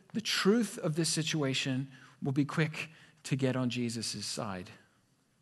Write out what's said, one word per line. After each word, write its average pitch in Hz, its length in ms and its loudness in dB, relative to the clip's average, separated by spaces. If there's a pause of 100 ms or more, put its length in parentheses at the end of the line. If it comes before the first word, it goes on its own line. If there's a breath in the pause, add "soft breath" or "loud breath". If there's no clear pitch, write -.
(120)
the 226 80 -2
truth - 580 4
of 160 160 0
this 160 140 2
situation 139 800 0 (340 loud breath)
will 147 80 0
be 139 140 4
quick - 460 -2 (340 soft breath)
to 143 120 0
get 127 200 2
on 127 140 0
Jesus' 113 560 -4
side. 92 420 -6 (720)